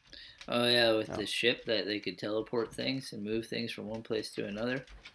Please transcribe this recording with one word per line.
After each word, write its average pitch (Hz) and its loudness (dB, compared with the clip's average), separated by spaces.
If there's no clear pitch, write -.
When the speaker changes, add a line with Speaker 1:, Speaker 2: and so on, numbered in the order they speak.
Speaker 1:
Oh, 120 4
yeah, 120 8
with 110 2
Speaker 2:
No. 95 -4
Speaker 1:
the 101 -2
ship - 2
that 104 2
they 104 0
could 95 -4
teleport 110 -2
things 131 -2
and 107 -8
move 110 -2
things 117 -4
from 101 -6
one 110 -6
place 110 -4
to 110 -4
another. 117 -2